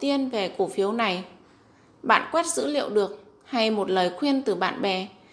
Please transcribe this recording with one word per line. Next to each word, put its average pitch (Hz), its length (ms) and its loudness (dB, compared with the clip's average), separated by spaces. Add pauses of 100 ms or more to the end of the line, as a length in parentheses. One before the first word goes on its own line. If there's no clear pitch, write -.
tiên 277 280 0
về 202 300 -4
cổ 190 100 2
phiếu 202 240 -2
này. 196 320 -2 (800)
Bạn - 300 2
quét 339 140 2
dữ - 200 -2
liệu 285 220 -2
được 202 360 0 (200)
hay 220 260 0
một 202 200 0
lời 180 280 2
khuyên 269 240 2
từ 214 120 0
bạn 180 280 0
bè 190 240 -2 (260)